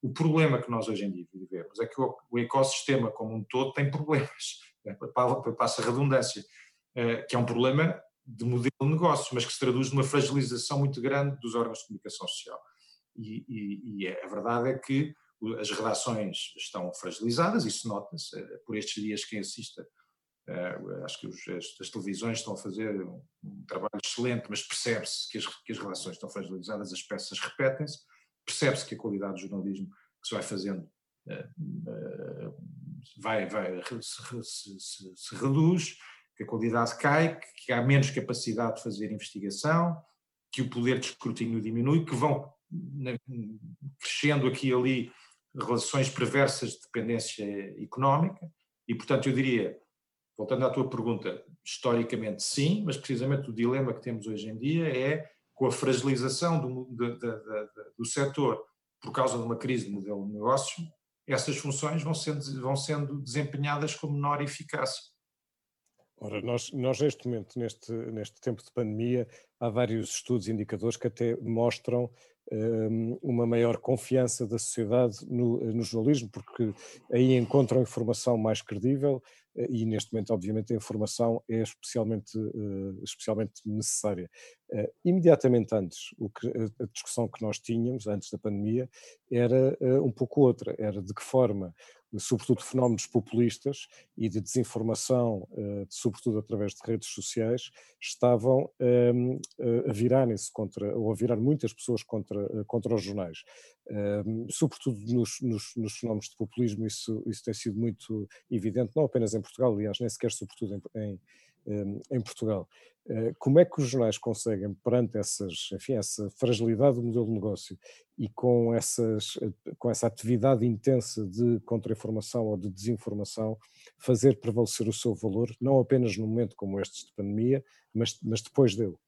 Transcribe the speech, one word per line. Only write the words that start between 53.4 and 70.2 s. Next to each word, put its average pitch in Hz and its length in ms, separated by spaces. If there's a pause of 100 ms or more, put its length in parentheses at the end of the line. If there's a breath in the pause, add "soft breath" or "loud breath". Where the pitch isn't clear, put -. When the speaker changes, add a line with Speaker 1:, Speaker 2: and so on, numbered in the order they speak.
Speaker 1:
o - 20
dilema 120 400
que - 80
temos 110 260
hoje 107 220
em 110 80
dia 156 320
é 139 420 (220 loud breath)
com 135 140
a 120 40
fragilização 131 880
do, 127 260 (120)
da, 120 200
da, 113 200
da, 107 280
da, 107 180 (160)
do 117 80
setor 135 580 (340)
por 135 140
causa 131 240
de 117 80
uma 113 120
crise 120 300
de 101 60
modelo 101 340
de 104 60
negócio, 127 500 (440)
essas 131 320
funções 151 440
vão 156 120
sendo, 139 480
vão 131 120
sendo 143 460
desempenhadas 143 720
com 151 160
menor 143 300
eficácia. 139 600 (1200)
Speaker 2:
Ora, 104 200
nós, 120 300
nós 131 280
neste 147 260
momento, 120 320
neste, 113 340
neste 113 480
tempo 117 220
de - 100
pandemia, 117 540 (320 loud breath)
há 117 120
vários 113 460
estudos 107 320